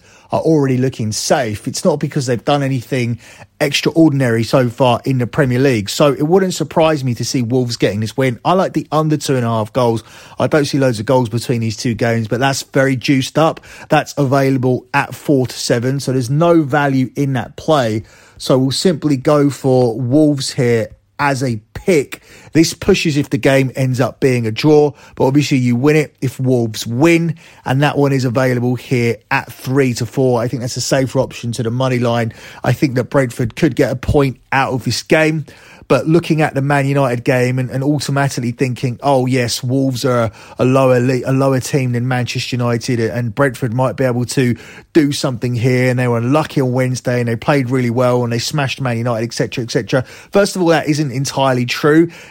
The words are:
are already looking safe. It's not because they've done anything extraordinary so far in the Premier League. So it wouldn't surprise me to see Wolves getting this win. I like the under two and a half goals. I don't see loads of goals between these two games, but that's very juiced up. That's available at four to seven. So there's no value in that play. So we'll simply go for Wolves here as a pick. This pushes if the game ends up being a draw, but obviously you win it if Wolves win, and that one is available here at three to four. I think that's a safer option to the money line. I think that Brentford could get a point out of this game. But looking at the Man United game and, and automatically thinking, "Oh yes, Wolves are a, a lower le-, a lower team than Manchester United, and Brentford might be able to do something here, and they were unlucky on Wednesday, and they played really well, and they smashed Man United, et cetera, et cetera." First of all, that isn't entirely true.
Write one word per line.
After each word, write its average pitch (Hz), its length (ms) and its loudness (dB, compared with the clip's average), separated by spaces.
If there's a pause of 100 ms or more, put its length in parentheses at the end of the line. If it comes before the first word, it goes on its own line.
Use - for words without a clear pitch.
(320)
are - 100 0
already 143 360 2
looking 127 340 -2
safe. 117 560 -2
It's - 180 -4
not 151 140 2
because 143 260 -4
they've 120 180 -2
done 143 200 0
anything 123 560 -4 (420)
extraordinary 139 840 2
so 127 260 2
far 120 360 2
in 135 140 0
the 120 80 -2
Premier 127 320 0
League. 120 320 0
So 147 220 2
it 127 100 -4
wouldn't 185 320 2
surprise 160 480 0
me 127 100 -2
to 117 100 -6
see 127 200 -2
Wolves 120 340 -2
getting 107 220 0
this 110 180 -6
win. 131 260 -2
I 160 100 2
like 180 200 0
the 156 180 -4
under 151 260 0
two 139 180 -2
and 123 100 0
a 120 40 -2
half 110 220 -2
goals. 117 320 0 (360)
I 120 80 0
don't 151 180 2
see 147 140 -2
loads 127 200 2
of 107 60 -6
goals 127 240 2
between 117 320 -4
these 113 160 -4
two 123 160 -2
games, 113 340 -2
but 117 120 -2
that's 135 240 -2
very 135 320 0
juiced 131 420 0
up. 151 220 2 (300)
That's 147 280 0
available 135 800 0
at 139 180 -2
four 131 320 0
to - 100 -8
seven. 131 440 -2
So 127 120 -4
there's 127 200 -2
no 165 320 4
value 135 520 0
in 139 180 -2
that - 220 -6
play. 117 460 0 (380)
So 139 180 2
we'll 131 140 2
simply 151 440 0
go 143 360 2
for 127 500 0
Wolves 143 520 2
here 120 340 0 (300)
as 143 260 -2
a 117 180 -4 (120)
pick. - 480 -2 (300)
This 160 220 2
pushes 175 420 0
if 147 140 -2
the - 80 -2
game 135 380 2
ends 131 260 0
up - 180 -4
being 123 260 2
a 110 60 -2
draw, 147 400 4 (240)
but 131 100 0
obviously 135 320 2
you 123 180 2
win 147 200 2
it 151 240 -2
if 131 220 -4
Wolves 120 440 -2
win, 165 520 2 (260)
and 135 200 0
that 143 140 0
one 143 140 2
is 135 140 0
available 123 500 0
here 120 420 -2 (140)
at 135 180 -4
three 131 440 0
to 117 120 -6
four. 123 360 0
I 120 80 -2
think 135 120 -6
that's 120 140 -6
a 127 60 -6
safer 135 380 0
option 120 340 -4
to 123 100 -4
the 113 80 -4
money 127 280 -2
line. 117 340 -2 (320)
I 123 80 2
think 127 220 -2
that 123 100 0
Brentford 131 500 -2
could 147 220 0
get 123 140 2
a 117 40 -4
point 139 460 0 (100)
out 131 220 0
of 127 100 -4
this - 200 -4
game. 156 420 2 (420)
But 135 200 2
looking 160 340 2
at 147 140 0
the 135 80 -2
Man 139 240 0
United 135 360 0
game 127 360 0
and, 127 100 -4
and 135 140 -4
automatically 135 680 -2
thinking, 123 520 -4
"Oh 135 240 2
yes, 123 360 -2
Wolves 131 400 -2
are 123 200 2
a, 113 80 -2 (260)
a 120 80 2
lower 131 340 4
le-, 127 240 0
a 131 80 -2
lower 135 280 2
team 127 320 -2
than 120 160 -2
Manchester 123 480 -4
United, 120 440 -2
and 117 360 -4
Brentford 131 360 -2
might 127 240 -2
be 135 80 -2
able 123 220 0
to 120 320 0 (360)
do 143 180 4
something 127 420 -4
here, 127 380 2
and 123 80 0
they 123 80 0
were 120 100 0
unlucky 147 420 0
on 127 120 0
Wednesday, 127 480 -2
and 120 100 -2
they 117 60 -2
played 139 340 0
really 123 220 0
well, 123 320 2
and 117 100 -4
they 117 60 -2
smashed 139 420 -4
Man 123 160 -2
United, 117 300 -4
et 113 80 -12
cetera, 127 280 -4
et 113 60 -8
cetera." 139 320 -2
First - 540 0
of 185 80 0
all, 165 60 4
that 170 180 2
isn't 147 240 0
entirely 131 560 0
true. 160 420 4 (220)